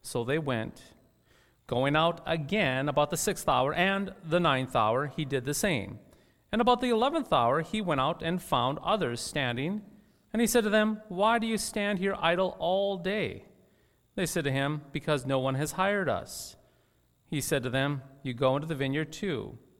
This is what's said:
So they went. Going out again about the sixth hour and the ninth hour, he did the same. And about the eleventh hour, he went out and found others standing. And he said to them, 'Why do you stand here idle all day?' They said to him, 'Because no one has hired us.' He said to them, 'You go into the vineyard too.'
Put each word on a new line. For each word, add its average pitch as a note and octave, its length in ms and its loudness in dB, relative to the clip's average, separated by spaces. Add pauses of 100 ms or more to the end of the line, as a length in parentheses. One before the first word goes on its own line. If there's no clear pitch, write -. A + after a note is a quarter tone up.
So - 220 -4
they C3+ 160 0
went. B2+ 560 -4 (720)
Going C3+ 280 2
out E3+ 300 4
again D3 640 0
about D3 220 2
the F3 60 -4
sixth - 300 -2
hour C3+ 260 4
and G3 400 0 (120)
the E3 140 2
ninth C3 360 2
hour, A#2+ 320 4
he D3 160 -4
did B2+ 220 -2
the D3 80 -2
same. C3+ 460 -2 (520)
And G#3+ 100 0
about A#3+ 200 4
the B3+ 80 0
eleventh B3+ 420 0
hour, C3+ 300 4
he G#3+ 180 -4
went E3 220 0
out D3+ 200 0
and E3+ 200 -2
found C3 380 0
others D#3+ 420 -2
standing. C#3+ 600 -4 (480)
And A3 80 -2
he A#3 80 4
said A3+ 160 4
to G#3+ 80 0
them, G#3+ 360 2
'Why G#3 300 2
do A3+ 80 0
you A3 140 0
stand G#3 400 -2
here F#3+ 200 -2
idle F3 400 2
all G3 380 0
day?' F3+ 480 -4 (720)
They F#3 120 -2
said E3+ 160 -2
to C#3 80 0
him, C#3 400 -2
'Because C#3+ 340 -2
no C3+ 140 0
one C3 160 0
has D3 160 -2
hired F#3+ 360 0
us.' - 480 -6 (680)
He D3+ 160 -4
said C3+ 220 -2
to B2 80 -4
them, C3+ 320 -2 (180)
'You B2+ 140 -6
go C3 200 2
into D3 120 -4
the D#3+ 80 -4
vineyard C#3 360 -4
too.' C3 460 -6 (220)